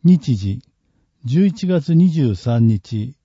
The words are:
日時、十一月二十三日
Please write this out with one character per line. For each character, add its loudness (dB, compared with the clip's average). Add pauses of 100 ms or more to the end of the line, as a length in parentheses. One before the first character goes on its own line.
日 2
時、 -6 (640)
十 0
一 -2
月 -2
二 4
十 0
三 0
日 -4 (100)